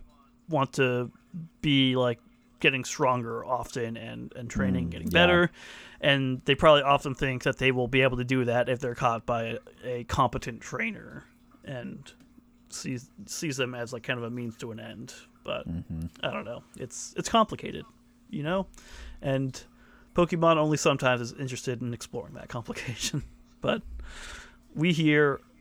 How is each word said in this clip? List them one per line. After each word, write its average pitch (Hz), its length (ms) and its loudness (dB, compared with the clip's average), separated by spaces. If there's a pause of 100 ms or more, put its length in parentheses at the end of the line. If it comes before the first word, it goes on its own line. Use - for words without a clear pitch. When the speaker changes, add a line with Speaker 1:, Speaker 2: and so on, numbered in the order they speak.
(500)
Speaker 1:
want 139 240 0
to 123 360 2 (520)
be, 135 340 4
like, 123 240 2 (400)
getting 135 240 2
stronger 120 640 -2
often 120 500 -4
and, 117 400 -12
and 117 140 -10
training 107 380 0
Speaker 2:
Mm, 85 40 -6
Speaker 1:
getting - 160 -8
Speaker 2:
yeah. 175 60 0
Speaker 1:
better, 175 380 6 (500)
and 135 440 2
they 143 100 2
probably 151 260 8
often 139 340 2
think 131 280 -2
that 135 140 0
they 131 140 4
will 123 160 2
be 131 140 4
able 127 160 4
to 123 80 -2
do 131 200 2
that 120 220 2
if 127 120 0
they're 123 160 -4
caught 117 300 0
by 117 180 0
a, 113 140 -6 (420)
a 120 40 -8
competent 123 560 0
trainer, - 640 -8 (400)
and 131 480 -12 (580)
sees, 123 400 -8 (160)
sees 151 300 -6
them 127 180 -2
as, 120 200 -8
like, 117 100 -10
kind 127 160 -4
of 117 60 -6
a 113 40 -6
means 120 280 -8
to 117 140 -10
an 110 100 -12
end. 113 320 -14 (320)
But - 240 -6
Speaker 2:
Mm-hmm. 82 380 -6 (160)
Speaker 1:
I - 80 -2
don't 214 140 -6
know. - 180 -10 (140)
It's, - 380 -12
it's 175 140 -6
complicated, - 560 0 (440)
you 147 140 -6
know? 185 240 -2 (540)
And 135 380 -2 (540)
Pokemon 165 440 4
only 151 180 4
sometimes 131 460 4
is 117 180 -6
interested 127 420 -6
in 120 120 -4
exploring - 400 -10
that - 160 -14
complication. - 800 -6
<laughs> - 60 -20 (280)
But - 200 0 (960)
we 170 180 4
here 151 460 4 (220)